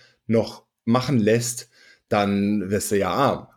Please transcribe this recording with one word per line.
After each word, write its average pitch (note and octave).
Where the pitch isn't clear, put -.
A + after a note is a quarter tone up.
noch -
machen B2
lässt, A2+
dann G2+
wirst G#2
du G#2
ja F#2+
arm. A2+